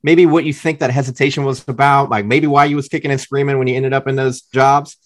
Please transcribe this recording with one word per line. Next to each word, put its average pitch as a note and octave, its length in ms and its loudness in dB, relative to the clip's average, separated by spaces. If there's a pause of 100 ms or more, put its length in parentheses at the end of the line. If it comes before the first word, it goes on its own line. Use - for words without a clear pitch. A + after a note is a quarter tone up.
maybe E3 220 4
what D#3 180 2
you D3+ 80 -4
think D#3 260 -6
that B2+ 140 -2
hesitation C#3 500 -2
was C3+ 240 -6
about, C#3 420 2
like G#2 160 -2
maybe C#3 220 0
why C#3+ 200 4
you D3 100 -2
was C#3 100 -6
kicking D3 240 -6
and C3+ 100 -2
screaming C#3 380 -2
when C3 80 -2
you B2+ 80 -2
ended C3 180 -4
up C3+ 140 -2
in C3+ 80 -4
those C3 280 -4
jobs? C#3 640 0